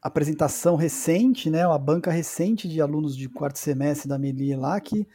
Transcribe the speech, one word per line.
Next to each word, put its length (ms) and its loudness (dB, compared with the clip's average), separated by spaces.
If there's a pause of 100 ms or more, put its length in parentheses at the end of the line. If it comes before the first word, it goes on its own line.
apresentação 760 0
recente, 720 2
né, 160 4
uma 120 4
banca 320 0
recente 580 0
de 120 -2
alunos 360 0
de 120 -8
quarto 300 -6
semestre 500 -2
da 100 -2
Meli 360 -2
lá, 260 -2
que 340 -4